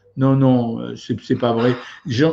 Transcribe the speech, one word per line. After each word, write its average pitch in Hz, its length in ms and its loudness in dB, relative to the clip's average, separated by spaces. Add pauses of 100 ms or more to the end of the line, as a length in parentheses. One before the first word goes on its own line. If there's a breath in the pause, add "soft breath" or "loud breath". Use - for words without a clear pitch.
(160 loud breath)
Non, 135 200 2
non, 123 420 2
euh, 117 160 -8
c'est, 120 260 -8
c'est - 140 -2
pas 117 180 0
vrai. 117 220 0 (320 loud breath)
Je, 131 260 0